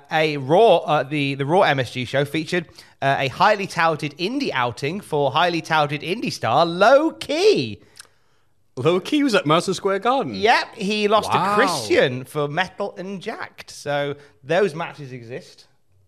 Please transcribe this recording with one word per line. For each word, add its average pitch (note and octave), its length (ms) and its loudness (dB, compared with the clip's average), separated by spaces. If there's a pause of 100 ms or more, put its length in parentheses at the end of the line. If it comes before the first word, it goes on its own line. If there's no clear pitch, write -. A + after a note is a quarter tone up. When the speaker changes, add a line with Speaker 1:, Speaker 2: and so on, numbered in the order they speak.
(120)
Speaker 1:
a D#3 260 0
Raw, E3+ 400 6
uh, D3+ 260 0
the, C#3 320 -2
the C3+ 120 -4
Raw F3 160 4
M D3 160 2
S B2 120 -4
G B2+ 140 -6
show C3+ 200 0
featured, D#3+ 420 -4 (340)
uh, C3+ 180 2
a C#3 100 0
highly F#3+ 360 2
touted D#3+ 540 -2
indie A3+ 340 -4
outing C3+ 480 -4
for C#3+ 300 0
highly E3+ 300 0
touted D3+ 400 0
indie G#3 300 -6
star B2+ 340 0
Low A#3 460 4
Ki. C#4+ 680 0 (960)
Speaker 2:
Low E3 240 0
Ki C#4+ 240 0
was C4+ 100 0
at F#3 140 0
Madison E3+ 260 2
Square G3 260 -2
Garden? A3 360 -2
Speaker 1:
Yep, A#3 400 2
he G#3 320 -2
lost G3+ 260 2
Speaker 2:
Wow. E3 160 2
Speaker 1:
to G#3 60 0
Christian D3+ 680 0
for D3 240 -4
Metal F3+ 500 -4
and F#3+ 240 -10
Jacked. - 500 -14
So C#3+ 440 -4 (280)
those E3 320 0
matches D3 360 -12
exist. B2 540 -16 (420)